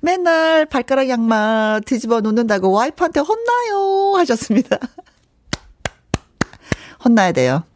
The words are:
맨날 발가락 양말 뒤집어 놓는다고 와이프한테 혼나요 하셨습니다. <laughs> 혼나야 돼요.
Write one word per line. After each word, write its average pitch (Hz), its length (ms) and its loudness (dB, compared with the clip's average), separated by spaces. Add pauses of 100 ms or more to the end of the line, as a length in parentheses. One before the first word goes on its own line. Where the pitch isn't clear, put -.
맨날 320 640 2
발가락 269 440 -2
양말 220 760 0
뒤집어 233 360 -2
놓는다고 214 500 0
와이프한테 294 500 0
혼나요 403 960 0
하셨습니다. 240 600 0 (1040)
<laughs> - 1200 -10
혼나야 214 280 4
돼요. 131 320 0 (120)